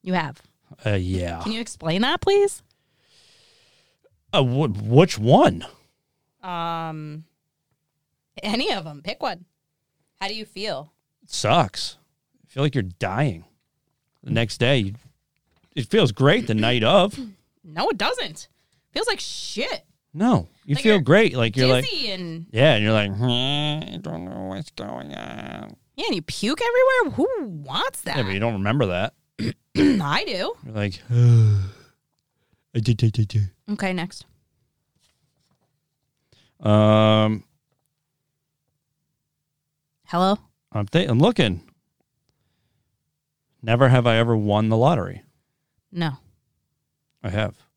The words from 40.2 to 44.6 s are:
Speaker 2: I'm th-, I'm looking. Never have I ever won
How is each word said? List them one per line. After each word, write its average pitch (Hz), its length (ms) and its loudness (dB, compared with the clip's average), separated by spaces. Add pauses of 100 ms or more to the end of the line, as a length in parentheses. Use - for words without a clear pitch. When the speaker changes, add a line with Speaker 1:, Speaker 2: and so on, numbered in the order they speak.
Speaker 2:
I'm 104 140 -4
th-, 175 220 0
I'm 117 100 2
looking. 135 440 2 (2000)
Never 117 260 4
have 123 180 6
I 113 100 4
ever 117 200 2
won 104 320 2